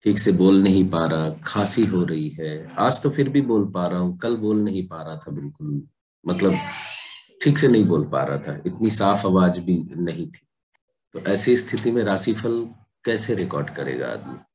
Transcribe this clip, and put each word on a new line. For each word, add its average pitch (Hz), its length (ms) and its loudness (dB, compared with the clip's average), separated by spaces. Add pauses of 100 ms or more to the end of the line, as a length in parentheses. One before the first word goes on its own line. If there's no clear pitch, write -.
ठीक 104 140 2
से 104 120 4
बोल 95 320 6
नहीं 95 260 4
पा 82 160 0
रहा, 80 240 0 (160)
खांसी 104 400 0
हो 92 180 0
रही 80 260 -4
है। 78 460 -10
आज 123 280 0
तो 147 60 2
फिर 139 200 0
भी 139 120 2
बोल 113 300 2
पा 90 160 -2
रहा 90 120 -2
हूँ, 90 180 -2
कल 117 200 -2
बोल 107 200 0
नहीं 95 300 -2
पा 82 140 -14
रहा 80 160 -10
था 73 140 -14
बिल्कुल, 73 500 -8 (460)
मतलब 92 300 2 (880)
ठीक 143 140 4
से 143 100 4
नहीं 110 180 6
बोल 76 260 2
पा 67 120 -2
रहा 69 140 -4
था, 73 300 -10
इतनी 110 220 0
साफ 101 360 2
आवाज 90 340 4
भी 87 180 0 (180)
नहीं 82 320 -4
थी। - 200 -20 (680)
तो - 40 -10
ऐसी 123 380 2
स्थिति 117 340 -2
में 120 120 0
राशिफल 110 600 0 (420)
कैसे 113 300 -2
record 78 400 -4
करेगा 64 360 -6
आदमी? 57 260 -12 (160)